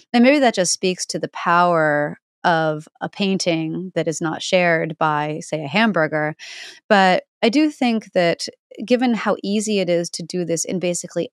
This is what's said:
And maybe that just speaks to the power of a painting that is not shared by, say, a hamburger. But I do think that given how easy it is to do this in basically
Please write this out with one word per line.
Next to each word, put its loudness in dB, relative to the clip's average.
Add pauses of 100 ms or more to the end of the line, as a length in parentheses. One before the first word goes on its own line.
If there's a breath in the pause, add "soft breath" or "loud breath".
(120 loud breath)
And 4
maybe 6
that 4
just 0
speaks -4
to -6
the -6
power 2 (240)
of 0 (140)
a -6
painting -2
that -2
is -4
not -4
shared 0
by, -2
say, -8
a -8
hamburger. 0 (540 loud breath)
But 4 (180)
I 4
do 2
think -2
that 0 (380)
given 2
how -2
easy -2
it 0
is 0
to -10
do -6
this -4
in -4
basically -4